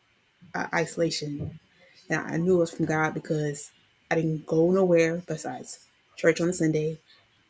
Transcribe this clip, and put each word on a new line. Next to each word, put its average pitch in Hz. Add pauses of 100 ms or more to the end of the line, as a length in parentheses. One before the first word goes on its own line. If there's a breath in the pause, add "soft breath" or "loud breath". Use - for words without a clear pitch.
(540)
uh, -
isolation. 160 (500 soft breath)
And 160
I -
knew 180
it 175
was 165
from 160
God 156
because 151 (400)
I 170
didn't 160
go 170
nowhere 170
besides - (360)
church 170
on 170
a 180
Sunday, 156 (520 soft breath)